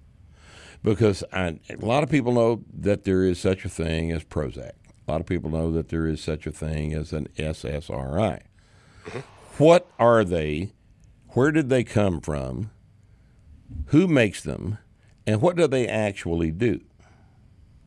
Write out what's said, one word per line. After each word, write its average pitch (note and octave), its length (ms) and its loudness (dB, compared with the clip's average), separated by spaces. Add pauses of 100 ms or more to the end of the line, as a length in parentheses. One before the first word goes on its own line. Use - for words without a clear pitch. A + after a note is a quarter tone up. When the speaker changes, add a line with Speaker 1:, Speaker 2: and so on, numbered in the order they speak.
(840)
Speaker 1:
Because G#2+ 500 2
I, F2 280 -2 (100)
a - 160 -8
lot C3+ 160 2
of C#3 80 -2
people B2 220 0
know A#2 300 2 (160)
that G2+ 260 0
there F#2 200 2
is F2+ 160 0
such F#2+ 240 0
a E2+ 60 -8
thing E2 420 -2
as E2 100 -4
Prozac. C#2+ 500 -8 (340)
A - 40 -6
lot D#2+ 100 0
of - 60 -8
people E2+ 240 -4
know D#2+ 220 -2
that D#2+ 160 -2
there D#2+ 180 -2
is D#2 160 -2
such D#2 240 -6
a D2+ 60 -8
thing D#2 400 -4
as D#2 220 -6
an D2+ 140 -6 (100)
S D#2 260 -6
S D2 240 -8
R C2+ 320 -6
I. F#2 220 -2 (640)
Speaker 2:
Mm-hmm. B2 140 -12 (420)
Speaker 1:
What - 360 6
are A#2 260 6
they? E2 480 -2 (560)
Where C#3 240 2
did D3+ 180 0
they B2 140 4
come F#2+ 360 0
from? C#2 500 -6 (1160)
Who F3 200 4
makes B2 360 2
them? D2 360 -6 (480)
And G#2+ 140 2
what F3 160 2
do E3+ 100 4
they B2+ 220 2
actually F2+ 600 -2
do? F#2+ 300 0 (1080)